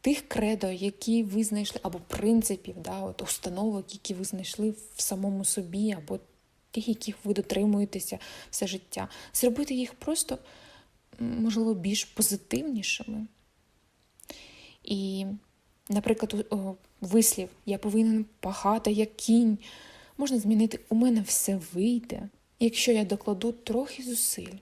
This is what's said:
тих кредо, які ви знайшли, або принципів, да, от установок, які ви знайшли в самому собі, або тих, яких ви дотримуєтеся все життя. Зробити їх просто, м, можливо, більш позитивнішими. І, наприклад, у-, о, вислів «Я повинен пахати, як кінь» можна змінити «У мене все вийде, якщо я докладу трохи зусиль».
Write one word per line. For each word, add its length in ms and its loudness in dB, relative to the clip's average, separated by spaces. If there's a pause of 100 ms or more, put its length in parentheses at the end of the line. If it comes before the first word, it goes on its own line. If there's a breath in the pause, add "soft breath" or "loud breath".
тих 280 0
кредо, 420 0
які 520 0
ви 220 2
знайшли, 380 -2
або 240 -6
принципів, 680 2 (100)
да, 160 -6
от 220 -8
установок, 720 -4
які 220 -8
ви 100 -6
знайшли 460 -4
в 320 -10
самому 420 -2
собі, 480 -2
або 260 -8 (520)
тих, 180 -4
яких 360 -4
ви 100 0
дотримуєтеся 840 0 (320 loud breath)
все 160 -2
життя. 420 -8 (260 loud breath)
Зробити 400 0
їх 200 -4
просто, 440 -4 (840 loud breath)
м, 220 -2
можливо, 320 2
більш 300 -2
позитивнішими. 1200 -2 (1600 loud breath)
І, 420 -4 (600)
наприклад, 460 0
у-, 220 -2
о, 180 -6 (260)
вислів 480 4 (180)
«Я 120 -2
повинен 480 4 (140)
пахати, 520 2
як 240 0
кінь» 420 6 (600 loud breath)
можна 200 2
змінити 500 4
«У 60 0
мене 260 6
все 400 0 (120)
вийде, 560 0 (320)
якщо 320 4
я 120 6
докладу 480 0
трохи 500 -4
зусиль». 600 -4